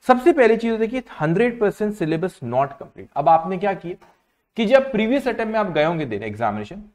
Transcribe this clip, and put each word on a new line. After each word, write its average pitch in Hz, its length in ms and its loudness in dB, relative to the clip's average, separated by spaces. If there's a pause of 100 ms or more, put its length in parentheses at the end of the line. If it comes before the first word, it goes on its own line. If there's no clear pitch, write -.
सबसे 254 260 4
पहली 226 240 4
चीज 226 160 -2
देखिए, 226 300 -4 (180)
हंड्रेड 233 380 0
परसेंट 208 360 -2
syllabus 165 380 -2 (100)
not 127 240 -2
complete। - 380 -18 (100)
अब 147 140 0
आपने 165 280 2
क्या 190 160 0
किया 175 320 -10 (520)
कि 226 80 0
जब 269 260 4
प्रीवियस 247 360 0
अटेम्प्ट 220 260 -4
में 220 60 0
आप 196 120 -2
गए 151 120 2
होंगे 160 220 0
देने 110 200 -6
एग्जामिनेशन 107 500 -6 (200)